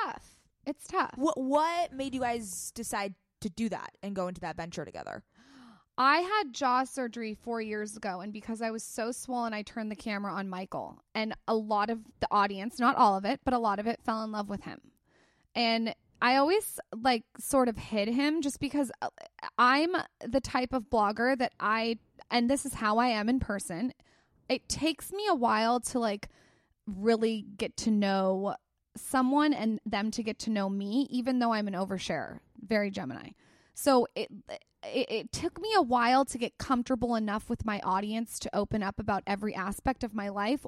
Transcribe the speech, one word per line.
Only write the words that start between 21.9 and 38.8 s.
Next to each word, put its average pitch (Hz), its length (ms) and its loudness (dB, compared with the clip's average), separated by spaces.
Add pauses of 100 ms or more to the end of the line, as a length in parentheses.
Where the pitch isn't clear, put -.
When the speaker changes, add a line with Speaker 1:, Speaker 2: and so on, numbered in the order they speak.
Speaker 1:
and 240 200 4
this 277 160 2
is 254 80 -6
how 214 240 2
I 247 100 4
am 214 200 2
in 262 120 4
person, 202 520 -4 (560)
it - 200 -2
takes - 440 -2
me 415 160 -2
a 359 60 4
while 233 460 2
to, - 180 -4
like, 208 300 -2 (580)
really 220 600 2 (100)
get - 220 -6
to 226 120 2
know 196 640 4 (420)
someone 285 560 4
and 220 320 0
them 214 280 -2
to 233 100 -4
get 214 180 -4
to 220 100 -2
know 202 180 2
me, 202 420 0
even 254 280 0
though 233 140 2
I'm 214 160 0
an 196 60 -4
oversharer, 180 640 -4 (240)
very 208 280 0
Gemini. - 400 -8 (440)
So 254 400 4
it, - 160 -6 (520)
it, - 280 -2
it 226 220 -4
took - 280 -6
me 415 160 -4
a 370 60 8
while 247 440 4
to - 120 -8
get - 180 -4
comfortable 240 580 0
enough 214 360 -2
with 226 160 -2
my 208 140 -2
audience 208 580 -2
to - 180 -6
open 208 260 0